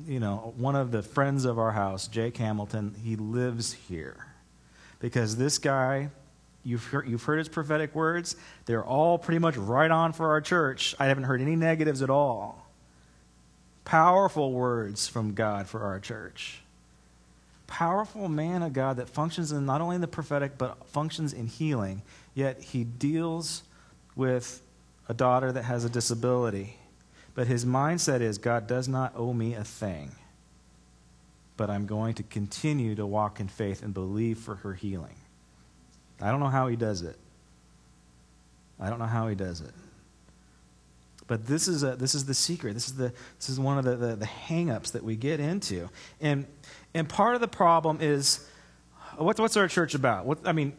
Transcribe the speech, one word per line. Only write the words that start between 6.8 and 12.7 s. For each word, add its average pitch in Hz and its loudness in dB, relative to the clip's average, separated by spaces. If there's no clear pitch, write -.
heard, 139 -4
you've 117 -2
heard 151 2
his 160 -4
prophetic 156 -2
words. 165 0
They're 113 0
all 165 4
pretty 165 2
much 165 4
right 123 4
on 165 4
for 160 0
our 151 4
church. 147 0
I 139 2
haven't 135 4
heard 127 2
any 151 2
negatives 156 2
at 135 2
all. 123 0